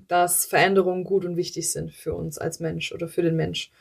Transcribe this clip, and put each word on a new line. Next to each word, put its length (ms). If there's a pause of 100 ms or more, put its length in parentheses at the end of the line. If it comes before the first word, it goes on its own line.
dass 400
Veränderungen 560
gut 220
und 120
wichtig 360
sind 200
für 220
uns 240
als 220
Mensch 320
oder 160
für 140
den 120
Mensch 460